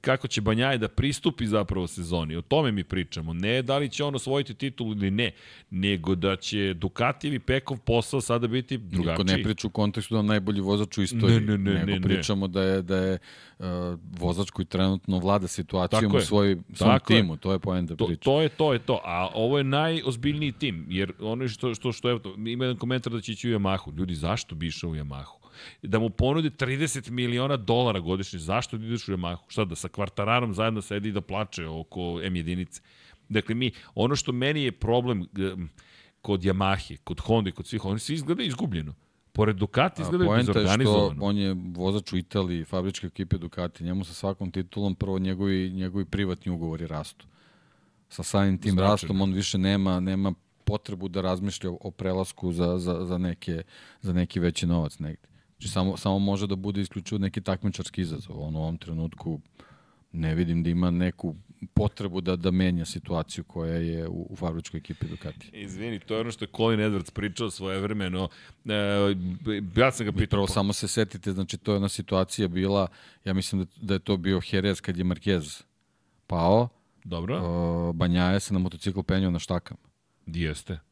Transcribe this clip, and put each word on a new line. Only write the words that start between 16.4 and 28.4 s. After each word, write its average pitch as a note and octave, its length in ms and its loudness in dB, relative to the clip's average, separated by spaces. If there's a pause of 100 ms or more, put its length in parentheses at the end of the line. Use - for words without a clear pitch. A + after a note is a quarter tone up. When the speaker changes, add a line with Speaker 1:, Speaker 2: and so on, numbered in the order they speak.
Speaker 2:
svom - 160 6
Speaker 1:
Tako C3 240 6
je. A2+ 60 10
Speaker 2:
timu, E2 180 2
to F#2+ 140 0
je F#2+ 80 2
poenta F2+ 360 -2
Speaker 1:
To, A2+ 120 0
Speaker 2:
priče. E2 140 -2
Speaker 1:
to C#3 200 4
je, D#3 80 4
to D3+ 240 2
je A#2+ 60 2
to. A#2+ 240 0
A F2+ 240 0
ovo A#2+ 300 2
je C#3 60 2
najozbiljniji C#3+ 880 0
tim, F#2+ 380 -4
jer F#2 320 0
ono A#2 260 -2
što, A#2 280 -2
što, B2 160 -4
što B2 180 -2
je, A#2+ 100 2 (180)
ima A#2 260 -4
jedan B2+ 140 -2
komentar A#2+ 360 -2
da A2+ 80 -4
će A2+ 100 -8
ići A#2+ 180 -4
u A2 100 2
Yamahu. F#2+ 340 0
Ljudi, F2 220 -2
zašto E2+ 400 -2
bi D#2+ 120 -4
išao E2 220 -6
u D#2 60 -4
Yamahu? C#2+ 480 -10 (380)
Da A2 180 0
mu A2+ 100 2
ponude D3 400 2
trideset C3+ 600 -2
miliona B2 480 0
dolara A2+ 420 2
godišnje, F#2 400 -2
zašto G2 380 -2